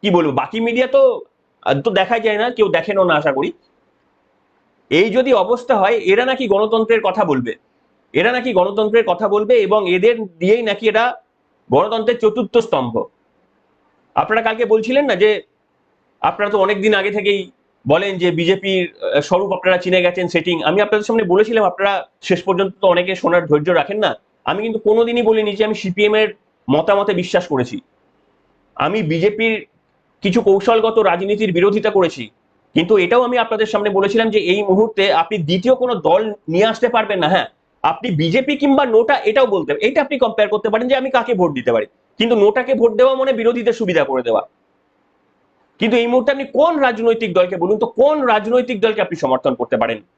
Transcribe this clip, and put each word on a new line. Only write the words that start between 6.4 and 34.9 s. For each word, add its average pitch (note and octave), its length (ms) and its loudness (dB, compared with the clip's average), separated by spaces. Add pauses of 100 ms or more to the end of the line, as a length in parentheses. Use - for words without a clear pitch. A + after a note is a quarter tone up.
গণতন্ত্রের A3 520 0
কথা G3 240 -2
বলবে, B2+ 300 -2 (580)
এরা F#3+ 200 0
নাকি B3 200 -4
গণতন্ত্রের G#3 520 2
কথা F#3+ 240 -2
বলবে G#3 260 2
এবং G3+ 360 2
এদের G#3+ 340 2
দিয়েই F#3 380 0
নাকি G#3+ 260 -2
এটা A3+ 260 0 (580)
গণতন্ত্রের G#3+ 460 0
চতুর্থ A3 400 0
স্তম্ভ। B2+ 460 -2 (1120)
আপনারা A3 280 0
কালকে A3 220 -2
বলছিলেন A3 400 0
না A#3 120 0
যে G#3 260 2 (760)
আপনারা G#3 300 -2
তো G#3 80 -2
অনেক G3 240 0
দিন G#3+ 120 2
আগে G3 160 -2
থেকেই G3+ 400 -2 (380)
বলেন F#3 300 0
যে F3 120 2
বিজেপির, F#3 640 -2 (100)
আহ, C3 160 0
স্বরূপ F3 320 -2
আপনারা F#3 240 0
চিনে F3+ 260 0
গেছেন, F3+ 260 0
সেটিং। E3+ 340 -2
আমি F3+ 180 0
আপনাদের G#3 240 0
সামনে A3+ 200 0
বলেছিলাম, G#3+ 400 2
আপনারা G3 440 -2 (140)
শেষ F3+ 200 -2
পর্যন্ত F#3+ 380 -2
তো F#3+ 80 2
অনেকে F3+ 260 0
শোনার F3 320 0
ধৈর্য D3+ 240 0
রাখেন F3 280 0
না। E3+ 160 0 (300)
আমি F#3 180 -4
কিন্তু A3+ 160 -4
কোনোদিনই A#3 440 2
বলিনি G#3+ 300 2
যে G3+ 120 0
আমি G#3+ 100 -2
সিপিএম G#3 400 0
এর G#3+ 200 2 (360)
মতামতে G3+ 440 2
বিশ্বাস F3+ 320 -2
করেছি। B2 340 -4 (920)
আমি F#3+ 280 -4
বিজেপির G#3 640 -2 (560)
কিছু G3 180 0
কৌশলগত A3 580 2
রাজনীতির G3 540 0
বিরোধিতা G#3 380 0
করেছি, D#3+ 400 -2 (440)
কিন্তু F3 220 2
এটাও G#3+ 260 2
আমি B3 160 -2
আপনাদের A3 280 -2
সামনে G#3 240 -2
বলেছিলাম G3+ 400 0
যে G#3 80 0
এই F#3+ 240 0
মুহূর্তে G3+ 500 0